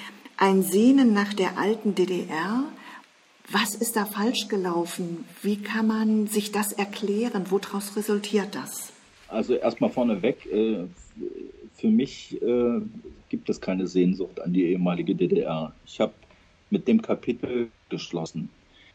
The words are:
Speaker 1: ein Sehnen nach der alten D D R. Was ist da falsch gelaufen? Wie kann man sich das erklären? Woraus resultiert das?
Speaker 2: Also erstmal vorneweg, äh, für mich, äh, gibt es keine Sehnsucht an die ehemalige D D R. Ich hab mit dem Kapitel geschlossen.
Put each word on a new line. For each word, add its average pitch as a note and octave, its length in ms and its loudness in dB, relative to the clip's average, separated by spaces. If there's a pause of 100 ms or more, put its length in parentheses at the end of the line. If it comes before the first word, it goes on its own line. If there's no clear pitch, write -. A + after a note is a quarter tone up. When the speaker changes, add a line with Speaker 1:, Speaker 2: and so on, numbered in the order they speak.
(360)
Speaker 1:
ein F#3+ 260 6
Sehnen A3+ 520 6
nach G3+ 200 2
der F#3+ 240 0
alten G3+ 380 0
D F3+ 100 4
D F3+ 240 -2
R. G3+ 360 -2 (840)
Was G#3 260 0
ist A3+ 200 -4
da G#3 100 0
falsch G#3 440 -2
gelaufen? F3 760 -2 (180)
Wie G#3 140 0
kann G#3+ 320 -2
man G#3+ 400 2
sich G#3+ 240 -2
das G#3 220 -2
erklären? G3+ 760 -2
Woraus G3 460 -2
resultiert G#3 600 0
das? - 360 -10 (380)
Speaker 2:
Also A2+ 240 0
erstmal A#2 360 2
vorneweg, A#2 580 0
äh, A2 360 0 (920)
für - 120 -2
mich, A#2+ 540 0
äh, A#2+ 400 2 (480)
gibt - 200 -6
es - 120 -4
keine F#2 260 -2
Sehnsucht F2+ 540 0
an F2 100 -4
die F2+ 140 4
ehemalige F2 500 0
D F2+ 120 2
D - 120 2
R. - 340 -4 (120)
Ich - 160 -8
hab G#2+ 120 0 (560)
mit G#2 200 0
dem A2 120 6
Kapitel A#2+ 680 -4 (180)
geschlossen. E3 600 -8 (460)